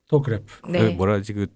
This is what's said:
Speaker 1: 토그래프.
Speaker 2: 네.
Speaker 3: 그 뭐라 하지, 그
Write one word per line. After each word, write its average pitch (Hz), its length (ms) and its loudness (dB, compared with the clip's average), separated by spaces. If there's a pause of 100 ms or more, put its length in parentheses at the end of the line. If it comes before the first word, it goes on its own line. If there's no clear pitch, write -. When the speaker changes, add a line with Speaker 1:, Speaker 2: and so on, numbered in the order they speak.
Speaker 1:
토그래프. 135 360 0 (240)
Speaker 2:
네. 175 100 0
Speaker 3:
그 113 120 4
뭐라 95 240 0
하지, 104 180 -4
그 101 220 -4